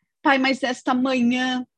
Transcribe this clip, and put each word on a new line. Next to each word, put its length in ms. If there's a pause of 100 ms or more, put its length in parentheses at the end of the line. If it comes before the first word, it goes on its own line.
(200)
Pai, 180
mas 220
nesta 320
manhã, 720 (140)